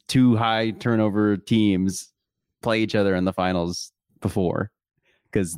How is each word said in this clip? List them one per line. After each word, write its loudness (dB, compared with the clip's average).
two 4
high 0
turnover 0
teams 0
play 0
each -4
other 2
in 0
the -2
finals -4
before? -2
'Cause -4